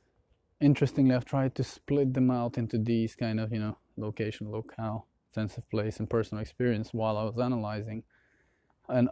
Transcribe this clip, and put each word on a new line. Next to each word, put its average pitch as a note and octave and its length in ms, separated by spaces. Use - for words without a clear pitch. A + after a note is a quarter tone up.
interestingly, C#3 540
I've B2 100
tried C3+ 320
to B2+ 80
split C#3 500
them B2+ 160
out A#2+ 280
into A#2 200
these A2+ 380
kind A2 240
of, A2 120
you A2+ 60
know, G#2+ 180
location, G#2+ 540
locale, G#2+ 560
sense A2 280
of - 120
place, G#2+ 300
and G#2+ 100
personal A2 320
experience A2+ 540
while A2 220
I A2 80
was A2 140
analyzing. A2 680
And B2+ 240